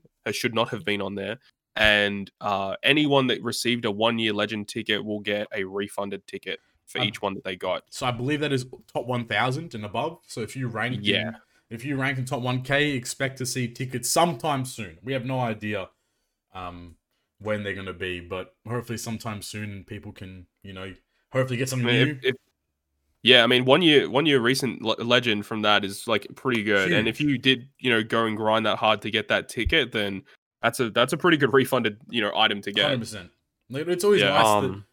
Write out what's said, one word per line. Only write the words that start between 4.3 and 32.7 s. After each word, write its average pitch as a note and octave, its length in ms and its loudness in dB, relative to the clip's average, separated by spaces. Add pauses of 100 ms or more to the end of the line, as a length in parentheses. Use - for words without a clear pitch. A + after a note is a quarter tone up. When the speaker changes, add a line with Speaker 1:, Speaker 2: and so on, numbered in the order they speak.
Speaker 1:
Legend G#2 340 -2
ticket G#2+ 380 -4
will G#2+ 160 -4
get G#2 320 -4
a G#2 100 -4
refunded G2+ 640 -8
ticket - 320 -10 (280)
for - 120 -8
Speaker 2:
Um, G2+ 80 0
Speaker 1:
each G#2 140 -10
one G2 140 -2
that - 80 -12
they F#2+ 120 -8
got. F2+ 360 -4
Speaker 2:
So - 160 -8
I B2 40 0
believe B2+ 300 -4
that D3 100 -2
is C3 140 -2 (260)
top D3 140 -6
one A#2+ 200 -4
thousand B2+ 500 -2
and G#2+ 100 -10
above. C#3 420 -6
So - 140 -10
if G#2+ 140 -10
you C3 120 -6
rank A2 360 -4
Speaker 1:
Yeah. G2 260 0
Speaker 2:
in, - 60 -10 (340)
if A#2 160 -12
you C#3+ 120 -4
rank C3+ 200 -2
in B2+ 80 -2
top B2+ 160 -4
one B2+ 220 -2
K, C#3+ 280 2
expect C3 460 -4
to C3 80 -6
see B2 220 -4
tickets B2+ 420 -6
sometime E3 560 0
soon. F#2+ 380 -12
We C3 100 -4
have B2 120 -4
no C3 140 -2
idea, G#2 500 -4 (640)
um, F2 420 -12 (460)
when G#2+ 220 -4
they're G2 120 -4
gonna F#2+ 180 -8
be, F2+ 260 -6
but F#2 360 -10 (120)
hopefully A#2 300 -6
sometime A2 460 -8
soon G#2 420 -10
people G#2 260 -14
can, F#2 360 -18 (160)
you G2 100 -16
know, F#2+ 200 -12 (380)
hopefully B2+ 260 0
get B2+ 100 -2
Speaker 1:
I - 20 -6
Speaker 2:
something B2+ 180 -2
Speaker 1:
mean, A#2+ 200 4
Speaker 2:
new. D#3 60 -2
Speaker 1:
if, C3 100 -10
if, C3 120 0 (840)
yeah, A#2+ 220 8
I A#2 40 4
mean, B2+ 180 4
one C#3+ 160 6
year, D3 280 6
one C3+ 160 2
year C#3+ 160 4
recent C3 400 0
le-, A2 200 -2
Legend A#2 440 2
from A2 160 -6
that G#2 240 4
is, G2 220 -8
like, A2 180 0 (100)
pretty A#2+ 280 -2
good. G2 280 2
And G#2+ 160 2
Speaker 2:
Huge. A#2 80 -2
Speaker 1:
if - 60 -4
you C#3+ 160 2
did, B2+ 400 2
you B2+ 140 -2
know, A2+ 120 4
go A2+ 220 2
and A2 100 -2
grind A2 300 2
that G#2 120 2
hard G#2+ 260 2
to A2 80 -6
get G#2+ 180 0
that G2 180 2
ticket, B2 460 0
then G2+ 300 -2 (380)
that's A#2 200 0
a, A#2 80 0
that's A#2+ 240 2
a E3 40 0
pretty E3+ 200 4
good C3+ 160 4
refunded, B2 440 4 (120)
you A#2 120 -2
know, G2+ 140 0
item G#2 280 2
to G#2 100 -6